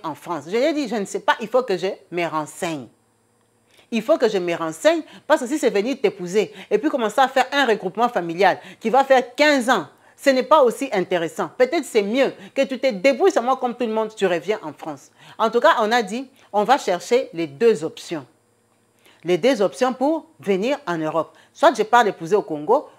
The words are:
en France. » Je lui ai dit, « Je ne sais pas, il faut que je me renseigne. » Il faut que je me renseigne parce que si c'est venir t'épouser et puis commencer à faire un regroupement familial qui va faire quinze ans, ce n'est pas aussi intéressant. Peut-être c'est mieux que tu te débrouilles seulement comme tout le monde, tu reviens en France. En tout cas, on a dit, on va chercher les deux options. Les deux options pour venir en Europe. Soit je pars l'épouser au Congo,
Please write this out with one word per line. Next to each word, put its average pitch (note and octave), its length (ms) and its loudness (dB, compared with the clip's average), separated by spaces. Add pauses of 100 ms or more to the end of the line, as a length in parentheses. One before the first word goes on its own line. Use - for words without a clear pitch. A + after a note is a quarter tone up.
en D#3 120 -8
France. » D#3 320 -10
Je E3+ 40 -14
lui A#3 140 0
ai D#4+ 100 0
dit, « C#4+ 160 -4
Je B3 60 -4
ne G3 100 -4
sais G3 140 -8
pas, - 200 0
il G#3+ 80 -8
faut B3+ 140 0
que G3 160 -4
je F3 100 -4 (220)
me E3+ 160 -4
renseigne. » D3+ 600 -8 (1040)
Il A3 120 -2
faut D#4 160 2
que B3 100 2
je G3+ 80 -2
me F3 180 -2
renseigne E3 480 0 (240)
parce D4 140 2
que B3+ 60 -4
si C#4+ 120 -4
c'est C4+ 120 2
venir G3+ 300 0
t'épouser F#3 520 -2 (180)
et G#3 60 2
puis C4+ 140 -2
commencer A#3+ 300 0
à C4 80 4
faire B3+ 240 0
un C#4 120 2
regroupement A3 460 0
familial F3 480 0 (200)
qui A3+ 120 -4
va C4 140 4
faire B3+ 300 2
quinze C#4 360 2
ans, F#3 160 0 (300)
ce - 120 0
n'est B3+ 140 2
pas A3+ 200 4
aussi A#3+ 300 0
intéressant. F3 640 -2
Peut-être B3 280 0
c'est A3 180 2
mieux A3 320 0 (200)
que C4+ 80 0
tu C4 160 -4
te C4+ 120 0
débrouilles C4+ 420 2
seulement B3 240 0
comme B3 180 -4
tout B3 120 -4
le A3 60 -4
monde, A3 220 -4
tu G3 120 -2
reviens F3 360 -2
en D3+ 120 -12
France. C#3+ 360 -14 (280)
En A3 120 0
tout A#3 100 0
cas, C4 200 6
on G#3+ 100 0
a A#3+ 120 2
dit, A3+ 260 -8 (240)
on G#3 120 0
va A#3+ 120 4
chercher A#3+ 560 -2
les E3 140 -6
deux D#3 380 0
options. D3+ 420 -10 (960)
Les F3 140 2
deux A3+ 220 2
options A#3+ 340 0
pour D4+ 320 -2 (120)
venir G3+ 480 -2
en E3+ 120 -4
Europe. D#3 380 -4 (180)
Soit D4 220 4
je G#3+ 60 -2
pars A#3+ 220 4
l'épouser F3+ 320 0
au G3 60 2
Congo, E3 460 -2 (100)